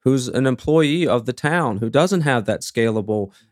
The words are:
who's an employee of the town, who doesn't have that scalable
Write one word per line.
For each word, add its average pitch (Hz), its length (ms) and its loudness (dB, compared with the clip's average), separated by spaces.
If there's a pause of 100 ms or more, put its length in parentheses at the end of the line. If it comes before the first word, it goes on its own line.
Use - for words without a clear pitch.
who's 131 240 2
an 131 180 0
employee 151 600 2
of 113 200 0
the 127 60 -2
town, 147 460 -2
who 113 120 -4
doesn't 175 300 2
have 131 240 0
that 104 160 -2
scalable 107 720 -2 (200)